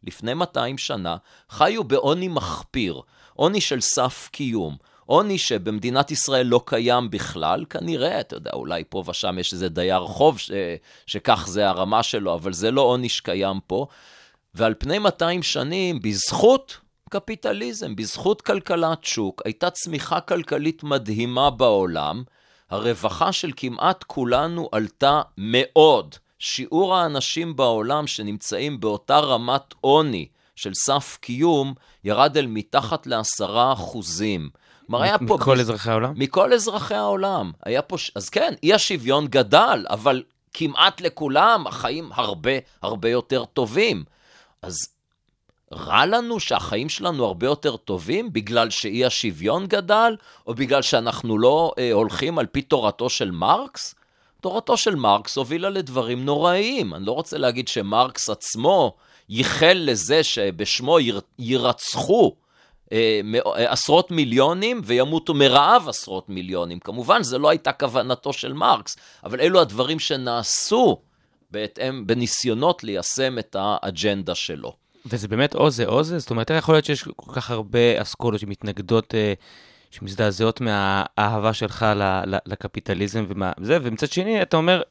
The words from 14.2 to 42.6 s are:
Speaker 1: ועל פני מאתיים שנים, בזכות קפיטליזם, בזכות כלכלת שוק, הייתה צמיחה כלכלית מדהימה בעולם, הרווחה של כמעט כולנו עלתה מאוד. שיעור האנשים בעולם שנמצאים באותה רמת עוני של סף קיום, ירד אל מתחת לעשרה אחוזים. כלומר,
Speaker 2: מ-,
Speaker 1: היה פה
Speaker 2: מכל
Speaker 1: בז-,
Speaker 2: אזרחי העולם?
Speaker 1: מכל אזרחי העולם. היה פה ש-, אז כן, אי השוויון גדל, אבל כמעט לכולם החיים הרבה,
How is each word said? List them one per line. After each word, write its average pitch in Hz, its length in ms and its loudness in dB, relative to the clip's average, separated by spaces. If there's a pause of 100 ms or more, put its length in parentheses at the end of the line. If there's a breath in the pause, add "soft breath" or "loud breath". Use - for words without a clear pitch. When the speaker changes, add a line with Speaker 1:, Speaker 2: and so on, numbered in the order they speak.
Speaker 1:
ועל 113 220 2
פני 165 220 -2
מאתיים 175 440 0
שנים, 160 580 -2
בזכות 180 760 2 (320)
קפיטליזם, 214 840 -6
בזכות 185 460 -2
כלכלת 170 600 0
שוק, - 420 -4
הייתה 113 240 -2
צמיחה 170 500 -4
כלכלית 160 640 -2
מדהימה 123 680 0
בעולם, 98 720 2 (460 soft breath)
הרווחה 110 640 -2
של 175 240 -6
כמעט 135 480 -2
כולנו 143 680 -2
עלתה 139 500 2 (160)
מאוד. 120 800 4 (240)
שיעור 180 560 0
האנשים 160 600 -2
בעולם 127 520 0
שנמצאים 107 720 -6
באותה 107 400 2
רמת 131 640 -2
עוני 135 460 4 (280)
של 98 180 -8
סף - 480 0
קיום, 139 520 0 (300 soft breath)
ירד 127 340 4
אל 139 100 2
מתחת 117 600 -4
לעשרה 113 680 0
אחוזים. 87 760 -4 (380 soft breath)
כלומר, 120 120 -2
Speaker 2:
מ-, 143 40 0
Speaker 1:
היה 202 140 2
פה 127 180 2
Speaker 2:
מכל 135 200 4
Speaker 1:
בז-, 127 60 2
Speaker 2:
אזרחי 110 300 -2
העולם? 113 240 0
Speaker 1:
מכל 190 380 2
אזרחי 226 420 -2
העולם. 196 560 -2 (140)
היה 123 160 0
פה 175 160 -8
ש-, - 180 -8
אז 101 140 -8
כן, 247 240 0 (100)
אי 175 100 4
השוויון 147 540 0
גדל, 139 600 4
אבל 127 340 2 (300)
כמעט 165 480 0
לכולם 165 640 2
החיים 147 460 -8
הרבה, 110 380 -2 (300 soft breath)